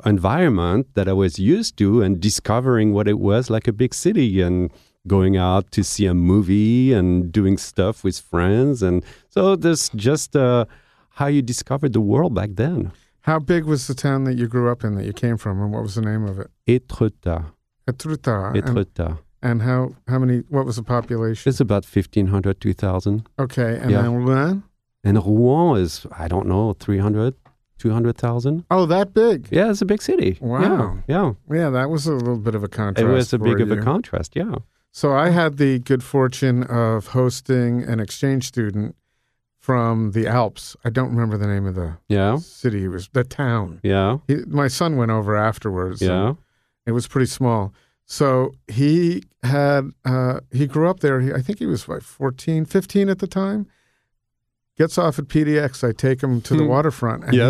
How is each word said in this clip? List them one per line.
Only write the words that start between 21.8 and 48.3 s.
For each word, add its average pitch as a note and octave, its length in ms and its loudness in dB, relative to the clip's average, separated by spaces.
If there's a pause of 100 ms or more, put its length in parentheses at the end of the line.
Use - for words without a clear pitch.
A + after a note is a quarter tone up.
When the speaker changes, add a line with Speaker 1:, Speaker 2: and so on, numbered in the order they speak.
Speaker 1:
fifteen G2 420 0
hundred, G2 340 0
two G2+ 120 0
thousand. G2+ 540 -2 (100)
Speaker 2:
Okay, B2 440 -2
and B2 100 0
Speaker 1:
Yeah. A#2+ 120 4
Speaker 2:
then A#2+ 120 0
Rouen? C3+ 480 0 (400)
Speaker 1:
And G2+ 140 4
Rouen B2 600 4
is, F2 260 -4 (120)
I D#2+ 100 -8
don't F#2 200 -2
know, G2+ 260 2
three G2+ 260 -2
hundred, G#2+ 340 0 (440)
two A2+ 140 -2
hundred A#2 260 0
thousand? B2 540 -2
Speaker 2:
Oh, F#3 140 4
that F#3+ 280 0
big? A3 380 2
Speaker 1:
Yeah, G3+ 200 4
it's G3+ 100 -2
a G3+ 40 0
big G#3 160 0
city. E3+ 400 0
Speaker 2:
Wow. B2+ 180 -2 (480)
Speaker 1:
Yeah, E3 260 0 (140)
yeah. D3+ 100 -2
Speaker 2:
Yeah, E3 140 0
that B2+ 180 0
was D#3 180 -4
a D#3 60 0
little A#2+ 240 -2
bit A2 180 -2
of G#2 80 -4
a - 20 -4
Speaker 1:
It G2 60 -8
Speaker 2:
contrast A2 420 0
Speaker 1:
was B2+ 200 2
a B2+ 40 2
Speaker 2:
for G#2+ 80 -4
Speaker 1:
big A2+ 160 2
of G#2 100 0
a G#2+ 40 2
Speaker 2:
you. G#2 60 -2
Speaker 1:
contrast, A#2 540 -2
yeah. F#3 200 -4 (360)
Speaker 2:
So C#3+ 220 0
I D3+ 160 4
had D#3+ 280 2
the C3+ 220 2
good B2+ 240 0
fortune B2+ 600 0
of A#2 440 0
hosting B2 760 0
an A2+ 160 -2
exchange C3 480 -2
student G#2+ 480 -4 (640)
from A2+ 520 0
the A2 160 0
Alps. A2+ 560 -2
I A#2+ 60 -4
don't B2+ 220 -2
remember A2+ 260 0
the G#2 100 -2
name G2+ 200 -2
of F#2 80 -4
the E2+ 220 -6 (100)
Speaker 1:
Yeah. G#2 300 2
Speaker 2:
city. A2 480 -4
It - 40 -4
was F2+ 240 -10
the B2+ 100 2
town. A#2 600 -4
Speaker 1:
Yeah. G2 340 2 (100)
Speaker 2:
He, C#3+ 100 0 (100)
my C#3+ 200 0
son D#3 300 -2
went A#2 140 0
over G#2+ 240 0
afterwards, G2 680 -4
and F#2 80 2
Speaker 1:
Yeah. G2 240 0 (540)
Speaker 2:
it A#2 60 0
was A#2 140 -2
pretty C3 200 0
small. A2+ 440 -2 (340)
So C3 500 0 (120)